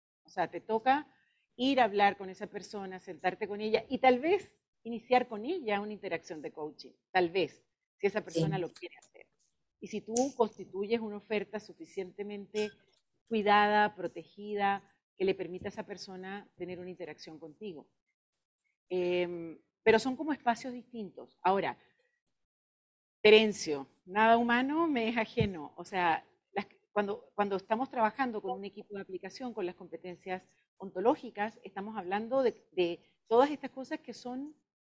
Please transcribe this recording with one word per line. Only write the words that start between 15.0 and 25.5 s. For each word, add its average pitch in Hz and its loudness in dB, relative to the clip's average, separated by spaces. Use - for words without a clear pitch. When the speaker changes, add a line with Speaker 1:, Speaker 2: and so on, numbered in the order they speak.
Speaker 1:
que - 0
le 190 2
permita 180 -10
a - -8
esa 202 -10
persona 190 -12
tener 175 -8
una 180 -12
interacción 156 -14
contigo. 160 -14
Em, 175 -2
pero 220 6
son 254 -4
como 302 -4
espacios 247 -2
distintos. 214 -12
Ahora, 175 2
Terencio, 208 6
nada 220 4
humano 262 2
me 233 0
es 233 -4
ajeno. 202 -2